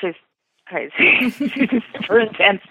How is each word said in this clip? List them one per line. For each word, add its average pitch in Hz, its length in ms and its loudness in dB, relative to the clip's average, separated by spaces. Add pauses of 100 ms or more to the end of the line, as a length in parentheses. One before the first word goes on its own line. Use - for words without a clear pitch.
she's 180 140 -4 (520)
crazy. - 640 0
<laughs> - 0 -
She's 269 400 -2
a 233 120 0 (100)
super 214 280 2
intense 202 500 0